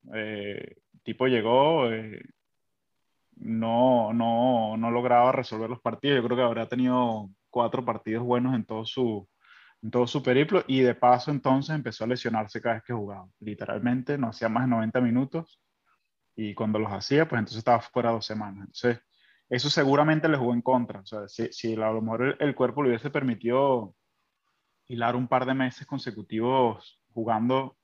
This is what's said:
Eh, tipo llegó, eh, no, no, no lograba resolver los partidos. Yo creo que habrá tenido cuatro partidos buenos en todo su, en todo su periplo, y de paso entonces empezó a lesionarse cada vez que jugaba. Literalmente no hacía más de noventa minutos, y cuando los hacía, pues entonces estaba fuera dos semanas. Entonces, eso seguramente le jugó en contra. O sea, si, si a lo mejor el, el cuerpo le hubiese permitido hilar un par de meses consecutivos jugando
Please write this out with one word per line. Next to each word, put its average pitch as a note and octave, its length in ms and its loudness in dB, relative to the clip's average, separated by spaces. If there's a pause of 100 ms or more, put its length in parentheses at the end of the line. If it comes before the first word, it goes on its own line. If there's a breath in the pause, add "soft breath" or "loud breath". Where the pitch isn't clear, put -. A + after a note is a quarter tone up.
(140)
Eh, G#2 600 -8 (280)
tipo A#2+ 240 -2
llegó, B2+ 640 2
eh, A2 280 -8 (1160)
no, A2+ 760 2
no, A#2 640 2
no A#2 140 -2
lograba B2 400 6
resolver A2+ 400 -4
los B2 100 -8
partidos. C3+ 360 0
Yo A#2 80 2
creo A#2+ 120 0
que B2+ 60 2
habrá A#2 260 0
tenido B2 640 0 (180)
cuatro B2 360 -2
partidos A2+ 400 -4
buenos B2 320 2
en A2 80 -2
todo A2 200 -8
su, A2 440 -2 (540 soft breath)
en A2 80 -8
todo B2 160 2
su C3+ 160 -4
periplo, D3+ 440 4
y C3 140 2
de B2 140 6
paso B2 360 4
entonces C#3 440 0
empezó A#2+ 300 -6
a A2+ 40 -4
lesionarse A2+ 520 -4
cada A#2 160 -2
vez A2 80 -12
que - 80 -8
jugaba. G2+ 360 -8 (120)
Literalmente A#2+ 760 -4
no A#2+ 100 -2
hacía A2+ 200 -4
más A#2 160 0
de B2+ 60 0
noventa A2+ 300 0
minutos, C3 600 -2 (760)
y G#2+ 200 -8
cuando G#2+ 240 -2
los G#2+ 120 -2
hacía, C#3 380 0
pues B2 100 -2
entonces A2 200 -6
estaba A#2 220 4
fuera A#2 300 -2
dos A2 160 -2
semanas. G2+ 400 -10
Entonces, A#2+ 340 -2 (480 soft breath)
eso B2 220 -2
seguramente D3+ 580 4
le D3+ 80 2
jugó B2 160 0
en A#2+ 100 0
contra. A#2 380 0
O G2 60 -20
sea, G#2 220 -12
si, - 240 -6
si A2+ 220 -6
a A2 160 0
lo A2 120 -2
mejor A2+ 200 -4
el, C3+ 180 0
el C#3+ 140 0
cuerpo B2+ 280 0
le C3 80 2
hubiese A#2+ 200 -2
permitido B2+ 840 0 (960)
hilar A#2+ 280 0
un B2 120 -2
par B2+ 180 2
de C3 80 0
meses C3 320 -4
consecutivos A#2 1120 -2 (120)
jugando A#2 720 -2